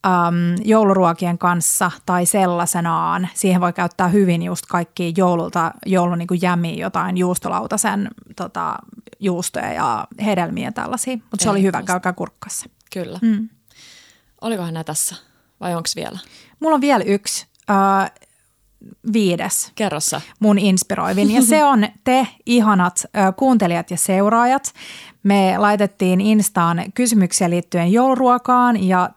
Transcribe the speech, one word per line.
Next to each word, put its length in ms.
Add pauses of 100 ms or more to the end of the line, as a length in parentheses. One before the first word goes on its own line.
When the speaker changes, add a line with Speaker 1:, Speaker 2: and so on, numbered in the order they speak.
Speaker 1:
Äm, 500 (100)
jouluruokien 720
kanssa 540 (140)
tai 200
sellaisenaan. 1080
Siihen 280
voi 120
käyttää 340
hyvin 360
just 220
kaikki 520
joululta, 540 (140)
joulun 320
niinku 160
jämiä, 520
jotain 320
juustolautasen, 880 (280)
tota, 400 (440)
juustoja 540
ja 340 (180)
hedelmiä 420
ja 40
tällaisia. 460
Mut 220
se 100
oli 100
hyvä, 80
Speaker 2:
Ehdottomasti. 200
Speaker 1:
käykää 260
kurkkassa. 560 (240)
Speaker 2:
Kyllä. 280
Speaker 1:
Mm. 280 (920)
Speaker 2:
Olikohan 320
nää 100
tässä 320 (440)
vai 160
onks 200
vielä? 240 (400)
Speaker 1:
Mulla 160
on 60
vielä 220
yksi, 440 (220)
äh, 420 (1040)
viides. 600
Speaker 2:
Kerro 240
sä. 220 (180)
Speaker 1:
Mun 200
inspiroivin. 720
Ja 100
se 220
on 240 (160)
te, 240 (180)
ihanat, 600 (120)
äh, 180
kuuntelijat 560
ja 60
seuraajat. 760 (500)
Me 340
laitettiin 640
Instaan 640 (100)
kysymyksiä 560
liittyen 420
jouluruokaan 920
ja 340